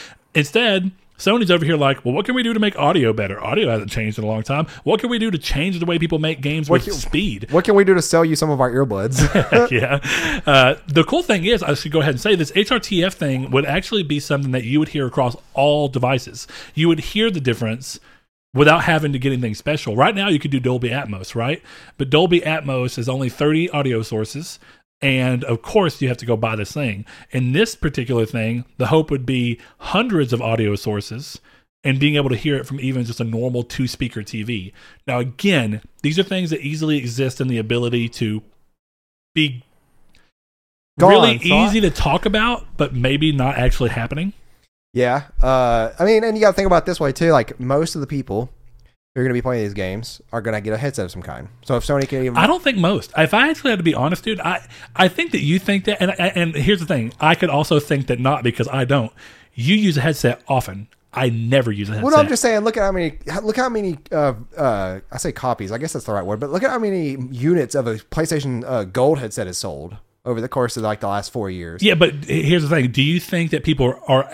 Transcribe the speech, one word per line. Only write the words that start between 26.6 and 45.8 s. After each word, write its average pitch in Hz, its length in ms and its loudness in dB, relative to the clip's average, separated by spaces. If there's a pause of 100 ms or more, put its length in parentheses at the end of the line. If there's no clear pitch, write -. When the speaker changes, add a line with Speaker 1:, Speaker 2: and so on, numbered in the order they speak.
Speaker 1:
thing. 110 340 -6 (240)
In 127 220 -2
this 214 220 0
particular 123 520 -2
thing, 117 400 -4 (100)
the 127 120 0
hope 156 220 2
would 135 140 -2
be 120 340 -2 (200)
hundreds 185 560 0
of 120 80 -2
audio 110 340 0
sources 110 640 -8 (420)
and 135 160 0
being 147 180 2
able 139 120 2
to 127 80 0
hear 143 200 0
it 127 100 -6
from 135 140 -10
even 127 260 -2
just 117 120 -8
a 117 60 -4
normal 120 380 -2
two-speaker 120 600 -6
T 107 200 -8
V. 101 320 -8 (320)
Now, 123 120 -2
again, 123 600 0 (220)
these 156 160 0
are 190 40 2
things 185 280 -4
that 151 100 -4
easily 151 380 -2
exist 123 420 -4
in 131 80 -2
the 120 80 0
ability 120 540 -2
to 107 320 -4 (920)
be 139 300 0 (1300)
Speaker 2:
Go 170 100 8
Speaker 1:
really 226 220 8
Speaker 2:
on, 220 80 0
thought. 208 300 4
Speaker 1:
easy 214 120 2
to 185 100 4
talk 160 360 0
about, 214 400 0 (100)
but 135 180 -2
maybe 143 380 2
not 135 240 0
actually 127 320 2
happening. 147 460 -4 (580)
Speaker 2:
Yeah. 123 300 0 (180)
Uh, 120 580 4